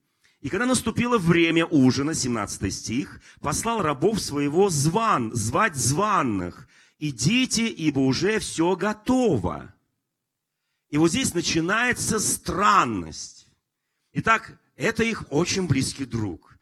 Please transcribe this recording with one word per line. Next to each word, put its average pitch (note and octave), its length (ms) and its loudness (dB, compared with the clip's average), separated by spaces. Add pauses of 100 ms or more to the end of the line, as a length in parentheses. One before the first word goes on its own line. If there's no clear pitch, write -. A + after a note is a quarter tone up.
(400)
и C#3 100 -8
когда G3+ 160 -2
наступило A#3+ 520 0
время E3 480 4
ужина, C#3 480 4
семнадцатый A2 580 -4
стих, - 500 -8 (180)
послал G#3 420 -2
рабов D#3+ 380 0
своего D3 500 2
зван-, D#3+ 640 0
звать D#3 420 0
званых: C3 920 0 (300)
"Идите, F#3 680 0
ибо D#3 320 -2
уже D3+ 400 2
всё F3 360 -2
готово". F#3 1000 -2 (1160)
И C#3+ 80 -2
вот E3 120 6
здесь A3 240 0
начинается G#3 880 0
странность. D#3 1300 0 (680)
Итак, G#3 460 -2 (160)
это A3+ 280 -2
их A3+ 260 -4
очень F3 380 0
близкий C3+ 380 -2
друг. A2 560 -8